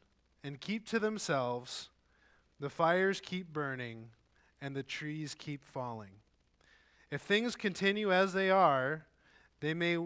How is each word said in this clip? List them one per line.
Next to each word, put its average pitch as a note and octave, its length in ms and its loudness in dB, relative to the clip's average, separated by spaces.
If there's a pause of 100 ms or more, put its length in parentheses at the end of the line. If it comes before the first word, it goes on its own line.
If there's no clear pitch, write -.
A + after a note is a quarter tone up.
(420)
and C#3 180 -10
keep G#3+ 280 -6
to A3 100 0
themselves, C3+ 920 -2 (720)
the C#3+ 100 -6
fires F#3 520 2
keep F3+ 320 -10
burning B2 560 -6 (520)
and C#3 140 -8
the C3+ 80 -4
trees D3+ 560 -8
keep C#3+ 240 -10
falling. A2+ 480 -10 (1000)
If C#3+ 100 -4
things A3 320 2
continue G3 580 0
as F#3 200 6
they F#3+ 180 2
are, D#3 560 4 (540)
they D#3 120 -2
may E3+ 340 0